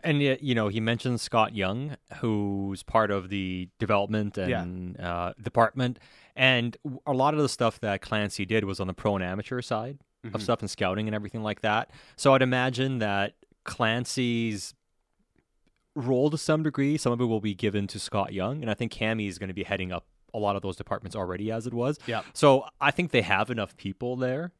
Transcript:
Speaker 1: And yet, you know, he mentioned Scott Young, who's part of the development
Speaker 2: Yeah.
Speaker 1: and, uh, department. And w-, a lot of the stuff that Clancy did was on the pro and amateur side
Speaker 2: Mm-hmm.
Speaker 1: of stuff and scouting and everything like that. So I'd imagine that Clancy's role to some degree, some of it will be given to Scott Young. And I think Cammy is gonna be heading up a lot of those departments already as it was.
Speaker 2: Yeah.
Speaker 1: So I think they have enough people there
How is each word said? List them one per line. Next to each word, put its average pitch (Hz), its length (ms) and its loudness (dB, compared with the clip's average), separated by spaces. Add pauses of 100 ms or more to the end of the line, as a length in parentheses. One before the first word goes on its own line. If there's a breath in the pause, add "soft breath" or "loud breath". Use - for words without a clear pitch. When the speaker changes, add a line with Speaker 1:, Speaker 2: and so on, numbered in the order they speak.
Speaker 1:
And 147 160 4
yet, 135 220 2
you 131 120 2
know, 110 140 2
he 104 120 -2
mentioned 117 380 0
Scott 110 360 2
Young, 110 420 -2 (220)
who's 101 640 -2
part 107 280 2
of 95 200 -2
the 92 480 -4
development 104 580 0
Speaker 2:
Yeah. 101 240 -2
Speaker 1:
and, 90 400 -8
uh, 87 400 -4
department. 120 580 0 (380 soft breath)
And 123 480 4
w-, 131 220 -8
a 143 80 0
lot 131 180 4
of 151 80 0
the 143 80 4
stuff - 320 0
that 101 220 -2
Clancy 104 420 -2
did 107 200 2
was 98 160 -4
on 92 60 0
the 92 60 -4
pro 104 220 0
and 92 100 0
amateur 104 380 -6
side 120 360 -6 (280)
Speaker 2:
Mm-hmm. 101 80 -12
Speaker 1:
of 110 80 -4
stuff 113 180 0
and 104 80 -6
scouting 101 380 -2
and 107 80 -2
everything 107 300 -6
like 107 160 -4
that. 110 280 2 (280 loud breath)
So 139 180 6
I'd 131 80 6
imagine 127 560 0
that 101 380 -2 (280)
Clancy's 117 1120 -2 (1200)
role 135 360 2
to 156 80 -2
some 156 260 2
degree, 143 320 2
some 127 160 2
of 120 80 0
it 123 60 2
will 113 140 2
be 101 140 -2
given 101 320 0
to 98 140 -8
Scott - 320 -4
Young. 107 280 -4
And 117 100 -4
I 104 40 0
think 117 180 -4
Cammy 110 360 -2
is 87 100 -8
gonna 92 160 -6
be 95 80 -6
heading 92 300 -4
up 87 120 -6 (300)
a - 40 -4
lot 101 180 0
of 98 60 -4
those 98 140 -6
departments - 380 -8
already 98 380 -4
as 113 140 -6
it 123 60 -6
was. 123 340 -2
Speaker 2:
Yeah. 113 160 -4 (120)
Speaker 1:
So 139 320 8 (140)
I 143 100 4
think 175 220 -2
they 120 100 6
have 101 280 2
enough 110 260 -4
people 123 400 -6
there 131 440 -4